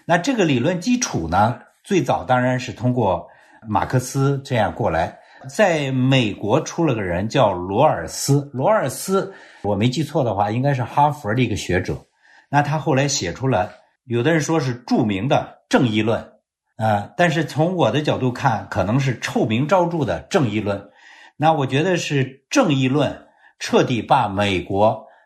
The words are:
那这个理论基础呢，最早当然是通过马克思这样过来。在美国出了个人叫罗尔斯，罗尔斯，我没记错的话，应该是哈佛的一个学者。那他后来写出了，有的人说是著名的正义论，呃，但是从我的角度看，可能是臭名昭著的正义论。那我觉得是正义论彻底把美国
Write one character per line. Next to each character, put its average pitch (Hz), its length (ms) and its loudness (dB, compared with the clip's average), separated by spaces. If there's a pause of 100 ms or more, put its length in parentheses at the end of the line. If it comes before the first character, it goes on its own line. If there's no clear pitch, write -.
那 175 140 2
这 254 160 -2
个 208 100 2
理 139 140 2
论 175 220 0
基 247 180 0
础 87 300 -4
呢， 104 320 2 (240)
最 180 180 2
早 123 220 -2
当 127 180 2
然 127 160 0
是 110 140 -8
通 123 200 -2
过 101 340 0 (420)
马 95 160 0
克 127 140 -2
思 135 460 -2
这 127 120 -4
样 98 180 0
过 101 160 -2
来。 80 280 -2 (300)
在 156 440 0
美 127 400 2
国 110 280 0
出 - 240 -2
了 139 100 2
个 110 60 -4
人 92 280 -2
叫 110 240 2
罗 95 300 0
尔 98 260 0
斯， 143 440 -2
罗 143 160 -2
尔 202 200 2
斯， 190 440 -2 (300)
我 101 140 -2
没 117 120 2
记 147 140 -2
错 143 220 -2
的 107 100 -2
话， 104 160 0
应 117 100 -2
该 139 140 2
是 127 80 -2
哈 147 300 2
佛 107 200 -6
的 127 80 2
一 123 60 2
个 104 80 -2
学 - 260 -2
者。 73 160 -4 (540)
那 143 100 2
他 147 180 0
后 143 160 0
来 139 120 2
写 92 260 -4
出 117 140 -6
了， 92 260 0 (320)
有 117 180 -2
的 156 100 2
人 160 80 2
说 160 180 0
是 131 160 -2 (120)
著 190 180 0
名 104 240 -2
的 - 400 -2
正 175 180 4
义 110 160 2
论， 90 300 -2 (440)
呃， 107 400 0
但 175 140 4
是 147 140 0
从 165 320 -2
我 127 140 2
的 143 120 0
角 131 160 -2
度 127 140 -2
看， 107 360 -2
可 104 140 -2
能 107 160 0
是 135 220 0
臭 190 260 -2
名 120 220 0
昭 180 180 2
著 165 180 -2
的 92 180 -2
正 147 280 0
义 107 100 -2
论。 98 300 -4 (460)
那 156 160 4
我 143 120 0
觉 135 200 0
得 180 120 0
是 135 540 -4
正 214 240 2
义 131 140 2
论 127 380 -2 (340)
彻 - 240 2
底 110 180 -2
把 127 260 2
美 98 320 0
国 101 460 0 (200)